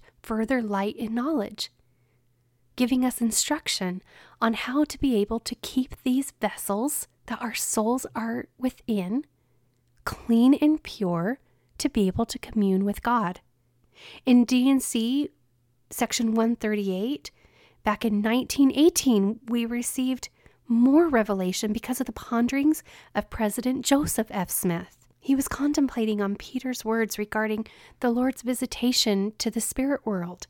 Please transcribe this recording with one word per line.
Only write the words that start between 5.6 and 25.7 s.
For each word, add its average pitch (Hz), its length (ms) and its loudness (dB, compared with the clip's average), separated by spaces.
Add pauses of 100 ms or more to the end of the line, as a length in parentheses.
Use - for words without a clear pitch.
these 262 360 0
vessels 214 720 -4 (160)
that - 160 -8
our 233 140 -6
souls 233 500 -2 (100)
are 226 300 -6 (120)
within 233 680 -4 (800)
clean 233 480 4
and 302 280 4
pure 180 580 -4 (380)
to - 120 -2
be 202 180 2
able 226 180 0
to - 140 -8
commune 196 460 0
with 202 180 -4
God. 226 380 0 (840)
In 247 200 6
D 254 240 4
and 269 120 4
C 247 500 -2 (580)
section 226 460 -2
one 226 200 2
thirty-eight, 208 760 -2 (520)
back 208 220 0
in 208 160 0
nineteen 254 520 2
eighteen, 240 760 4
we 233 160 -2
received 240 640 -4 (400)
more 269 380 6
revelation 208 640 0
because 240 300 -4
of 254 60 -4
the - 40 -6
ponderings 269 720 0 (320)
of 208 140 -4
President 247 560 -2
Joseph 277 440 2
F. 185 200 -4
Smith. 175 480 -4 (200)
He - 160 -2
was 269 140 0
contemplating 254 720 0